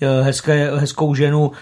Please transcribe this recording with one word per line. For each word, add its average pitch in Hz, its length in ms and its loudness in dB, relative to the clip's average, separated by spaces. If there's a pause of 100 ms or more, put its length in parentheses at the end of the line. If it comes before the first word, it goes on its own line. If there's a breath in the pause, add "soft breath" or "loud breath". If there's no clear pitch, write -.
eh, 135 220 2
hezké, 143 540 0
hezkou 147 380 -2
ženu, 147 460 2